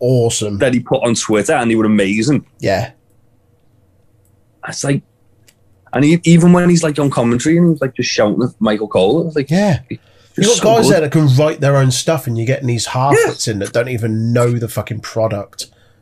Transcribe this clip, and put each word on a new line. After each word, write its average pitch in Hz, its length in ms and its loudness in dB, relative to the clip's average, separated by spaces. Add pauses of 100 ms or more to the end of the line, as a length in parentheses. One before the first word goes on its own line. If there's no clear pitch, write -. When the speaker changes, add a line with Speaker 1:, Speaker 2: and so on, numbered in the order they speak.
Speaker 1:
awesome. 117 580 0
Speaker 2:
that 127 160 0
he 120 60 0
put 131 240 -2
on 120 100 0
Twitter, 107 380 0
and 123 180 0
they 113 60 2
were 110 80 2
amazing. 107 640 0 (120)
Speaker 1:
Yeah. 101 340 -2 (1700)
Speaker 2:
It's - 180 -10
like, 139 180 -2 (920)
and 135 120 2
he, 170 200 4
even 170 280 6
when 175 180 4
he's, 170 120 2
like, 151 160 -2
on 143 120 0
commentary 123 480 0
and 175 120 4
he's, 156 100 -2
like, 131 140 -4
just - 160 -4
shouting 107 320 0
at 123 160 -2
Michael 107 300 -2
Cole, 117 380 0
it's 156 100 -8
like, 143 140 -4
Speaker 1:
Yeah. 185 300 0 (100)
Speaker 2:
just - 100 -12 (380)
Speaker 1:
You've 190 80 2
got 233 100 2
Speaker 2:
so 170 80 -2
Speaker 1:
guys 220 220 4
Speaker 2:
good. - 80 4
Speaker 1:
there 175 80 2
that 143 100 -2
can 156 240 4
write 151 240 0
their 139 160 2
own 131 140 2
stuff, 147 360 -2
and 117 120 -4
you're 113 80 -4
getting 131 220 -2
these 117 180 -4
half-wits 139 600 0
Speaker 2:
Yeah. 117 60 -2
Speaker 1:
in 104 80 -6
that 98 140 -8
don't 123 160 0
even 113 420 -4
know 120 200 2
the 117 160 -4
fucking 107 320 -8
product. 110 640 -6 (360)